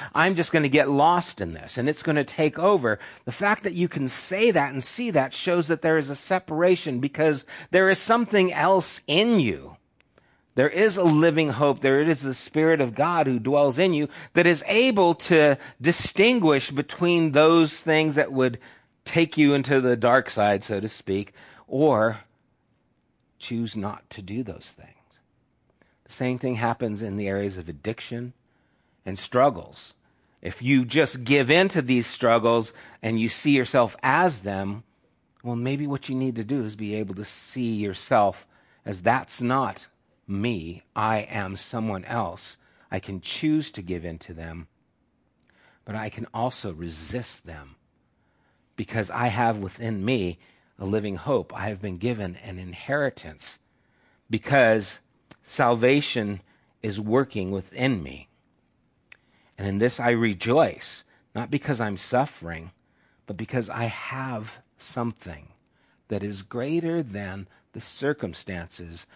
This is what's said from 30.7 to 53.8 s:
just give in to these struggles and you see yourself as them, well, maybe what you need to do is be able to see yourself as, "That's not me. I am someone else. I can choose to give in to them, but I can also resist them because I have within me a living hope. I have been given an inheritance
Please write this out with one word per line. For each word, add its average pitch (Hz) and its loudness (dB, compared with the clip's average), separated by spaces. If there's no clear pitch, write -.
just 127 0
give 131 4
in 180 6
to 170 0
these 123 2
struggles 117 2
and 113 0
you 113 0
see 147 2
yourself 127 2
as 143 2
them, 98 -6
well, 120 -6
maybe 139 -4
what 139 -6
you 135 -4
need 131 -2
to 110 -6
do 127 -2
is 107 -8
be 104 -6
able 101 -6
to 104 -10
see 117 -6
yourself 104 0
as, 95 -8
"That's 117 0
not 123 -2
me. 98 -6
I 110 0
am 98 -8
someone 110 -6
else. 101 -8
I 98 -6
can 95 -10
choose 156 -2
to 104 -12
give 87 -8
in 82 -10
to 90 -18
them, 82 -14
but 107 -10
I 107 -8
can 113 -12
also 113 -6
resist 80 -10
them 73 -18
because 107 -6
I 117 -2
have 117 0
within 101 -6
me 98 -2
a 98 -8
living 104 -2
hope. 117 -4
I 98 -8
have 98 -10
been 92 -8
given 104 -6
an 92 -16
inheritance 90 -8